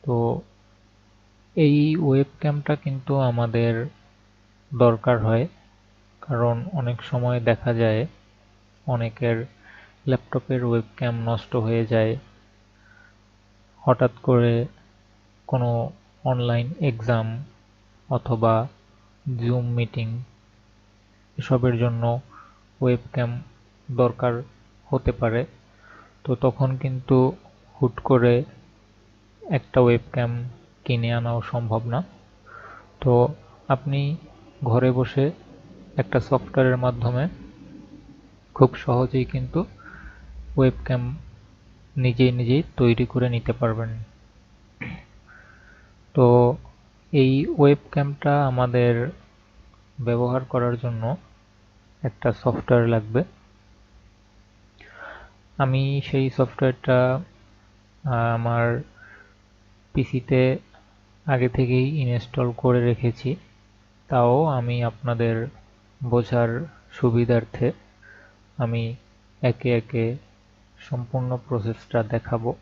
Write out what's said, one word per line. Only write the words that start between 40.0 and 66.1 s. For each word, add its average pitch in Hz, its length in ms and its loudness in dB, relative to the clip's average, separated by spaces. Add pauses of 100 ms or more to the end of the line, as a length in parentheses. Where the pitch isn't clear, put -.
ওয়েবক্যাম 127 600 0 (800)
নিজেই 127 360 4
নিজেই 123 300 2 (140)
তৈরি 120 300 4
করে 123 220 0
নিতে 117 240 -2
পারবেন। 113 500 -4 (2000)
তো 123 420 6 (560)
এই 135 340 4 (120)
ওয়েবক্যামটা 143 880 2
আমাদের 123 640 2 (880)
ব্যবহার 120 440 0
করার 120 320 -2
জন্য 117 400 -4 (880)
একটা 123 300 -4
সফটওয়্যার 120 560 0
লাগবে। 113 360 0 (2250)
আমি 135 480 0
সেই 135 260 0
সফটওয়্যারটা, 127 920 0 (840)
আহ, 135 80 -2
আমার 117 720 0 (1120)
পিসিতে 131 640 0 (680)
আগে 127 220 2
থেকেই 131 540 0
ইনস্টল 123 500 -2
করে 123 320 2
রেখেছি, 120 520 -2 (720)
তাও 123 360 4
আমি 120 400 -2
আপনাদের 117 600 -2 (580)
বোঝার 120 600 0 (260)